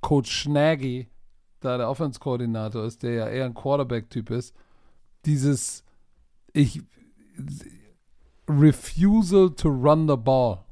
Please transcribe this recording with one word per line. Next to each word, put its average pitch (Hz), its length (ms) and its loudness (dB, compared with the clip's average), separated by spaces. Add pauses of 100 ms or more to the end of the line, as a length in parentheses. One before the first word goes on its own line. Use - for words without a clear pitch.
Coach - 480 -2
Nagy 139 640 -2 (500)
da 127 160 -4
der 120 140 -2
Offense-Koordinator 120 960 -6
ist, - 160 -10
der 120 100 -4
ja 113 160 -4
eher 123 160 -4
ein 120 100 -8
Quarterback-Typ 123 760 -4
ist, 120 240 -8 (720)
dieses, 143 580 -2 (720)
ich, 139 260 2 (1700)
Refusal 180 1000 4
to - 180 -2
run 147 400 4
the 143 80 2
ball. 120 560 0